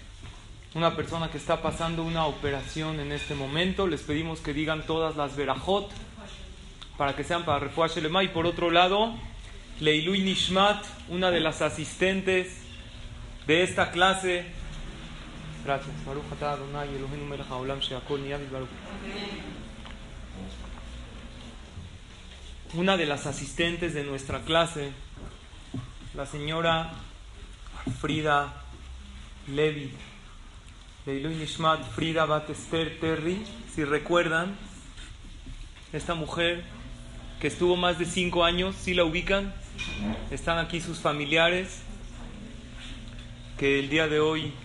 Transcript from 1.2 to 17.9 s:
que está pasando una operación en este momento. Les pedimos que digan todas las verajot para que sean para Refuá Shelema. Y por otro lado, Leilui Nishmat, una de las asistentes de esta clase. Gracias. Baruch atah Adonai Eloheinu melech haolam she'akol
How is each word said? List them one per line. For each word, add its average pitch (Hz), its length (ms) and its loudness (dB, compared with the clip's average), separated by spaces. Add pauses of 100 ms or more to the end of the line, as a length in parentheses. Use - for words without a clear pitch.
que 151 40 -6
está 160 260 2
pasando 165 420 0
una 165 220 2
operación 147 760 -2
en 143 100 -4
este 147 240 -2
momento. 170 540 2
Les 151 140 0
pedimos 156 360 -2
que 151 160 -4
digan 156 320 0
todas 160 300 2
las 143 180 0
verajot 147 560 2 (1080)
para 139 200 2
que 143 80 -2
sean 170 200 2
para 147 140 4
Refuá 160 300 4
Shelema. 165 340 2
Y 190 60 4
por 165 180 2
otro 170 240 4
lado, 190 420 8 (680)
Leilui 156 400 6
Nishmat, 190 640 6 (240)
una 180 240 4
de 165 80 6
las 156 200 2
asistentes 185 960 2 (920)
de 165 160 8
esta 185 260 2
clase. 180 560 4 (1160)
Gracias. 139 260 -2 (160)
Baruch 139 160 -4 (120)
atah 147 180 -2
Adonai 143 360 -4
Eloheinu 139 380 -6
melech 139 220 -6
haolam 135 320 -4
she'akol 135 400 -2